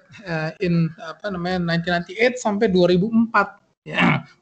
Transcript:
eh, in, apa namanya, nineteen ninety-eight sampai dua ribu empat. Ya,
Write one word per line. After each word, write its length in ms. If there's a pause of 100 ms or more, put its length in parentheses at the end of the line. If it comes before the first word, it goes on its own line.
(280)
eh, 320
in, 400
apa 320
namanya, 240 (160)
nineteen 240
ninety-eight 400
sampai 320
dua 240
ribu 160
empat. 560 (240)
Ya, 400 (120)